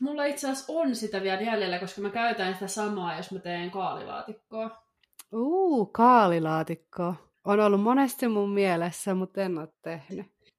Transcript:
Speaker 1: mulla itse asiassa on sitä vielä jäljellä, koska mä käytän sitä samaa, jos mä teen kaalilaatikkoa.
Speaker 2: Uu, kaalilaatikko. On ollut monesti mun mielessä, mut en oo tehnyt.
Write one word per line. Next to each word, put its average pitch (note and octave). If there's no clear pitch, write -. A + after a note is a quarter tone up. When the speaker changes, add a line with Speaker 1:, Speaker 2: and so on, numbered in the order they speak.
Speaker 1:
mulla C#4+
itse C#4+
asiassa C4+
on D#4
sitä G#3
vielä F#3+
jäljellä, G#3
koska F#3+
mä G3+
käytän A3+
sitä F#3+
samaa, F#3+
jos F3
mä F#3+
teen F3
kaalilaatikkoa. G#3+
Speaker 2:
Uu, C#4+
kaalilaatikko. E3+
On G3+
ollut G3+
monesti B3
mun G#3
mielessä, F#3
mut F#3
en F#3
oo D#3
tehnyt. E3